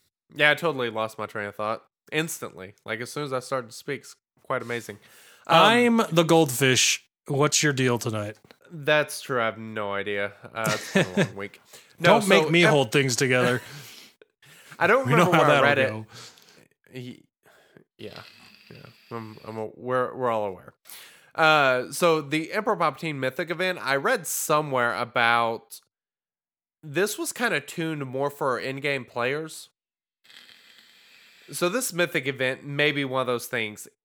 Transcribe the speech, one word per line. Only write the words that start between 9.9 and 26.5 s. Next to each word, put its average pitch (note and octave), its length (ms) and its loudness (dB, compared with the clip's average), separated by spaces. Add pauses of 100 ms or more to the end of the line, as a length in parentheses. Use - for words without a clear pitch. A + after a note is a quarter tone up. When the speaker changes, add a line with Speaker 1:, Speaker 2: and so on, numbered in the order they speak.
Speaker 1:
idea. G2+ 400 -4 (200)
Uh, A2 200 -6
it's - 200 -8
been F#3+ 120 2
a F3+ 200 -6
long A2+ 100 -8
Speaker 2:
<laughs> - 0 -
Speaker 1:
week. G2+ 260 -12 (380)
No, F3 200 6
Speaker 2:
Don't G3+ 80 0
make F3 160 6
Speaker 1:
so D3+ 60 0
Speaker 2:
me E3+ 160 6
Speaker 1:
Em- E3 60 6
Speaker 2:
hold C3+ 200 4
things C3+ 240 2
together. B2+ 460 2 (640)
Speaker 1:
<laughs> - 560 -20
I E3 80 4
don't B3+ 180 4
Speaker 2:
We - 80 2
know F3+ 140 6
Speaker 1:
remember E3+ 100 4
Speaker 2:
how D#3 60 6
Speaker 1:
where C#3+ 220 6
I C#3+ 100 4
Speaker 2:
that'll - 0 -
Speaker 1:
read C#3 40 2
it. C3 100 2
Speaker 2:
go. A2 160 -8 (920)
Speaker 1:
He, B2 240 -16 (720)
yeah, - 240 -16 (480)
yeah. - 80 -20 (340)
I'm, A2 340 -14
I'm A2 120 -12
a, A2 80 -8 (100)
we're, B2 380 -2
we're B2+ 160 -2
all G#2+ 160 0
aware. F2+ 280 -10 (600)
Uh, C3+ 580 4
so D#3+ 280 2
the D3+ 320 -4
Emperor G#3+ 240 -2
Palpatine D#3 400 -2
Mythic C3+ 340 -4
event, F3+ 320 -4
I C3+ 140 0
read F#3 320 -2
somewhere C3+ 680 0
about A#2 840 0 (1040)